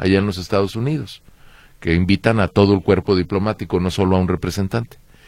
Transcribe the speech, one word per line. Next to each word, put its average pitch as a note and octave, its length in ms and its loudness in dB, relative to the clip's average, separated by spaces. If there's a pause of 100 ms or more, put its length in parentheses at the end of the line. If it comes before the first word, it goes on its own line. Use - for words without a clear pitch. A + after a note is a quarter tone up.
allá F#2+ 180 2
en G2 80 0
los G2 100 -6
Estados F#2+ 380 -2
Unidos, B2+ 480 -6 (560)
que E2+ 160 -2
invitan G2 460 2
a F#2 80 2
todo G2+ 260 4
el F#2+ 80 0
cuerpo G2 320 2
diplomático, F#2+ 640 -2
no F2+ 140 -2
solo F#2 240 2
a - 40 4
un F#2 60 0
representante. F#2+ 720 -4 (300)